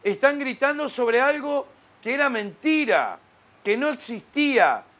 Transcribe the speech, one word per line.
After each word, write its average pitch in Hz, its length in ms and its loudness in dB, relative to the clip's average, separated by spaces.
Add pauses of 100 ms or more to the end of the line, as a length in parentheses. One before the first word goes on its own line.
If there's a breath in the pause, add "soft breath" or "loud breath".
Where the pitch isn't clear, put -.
Están 254 340 2
gritando 277 520 -2
sobre 240 320 0
algo 285 460 -2 (360)
que 233 100 -4
era 277 160 0
mentira, 208 880 -2 (460)
que 208 140 0
no 294 120 -2
existía 233 920 0 (160)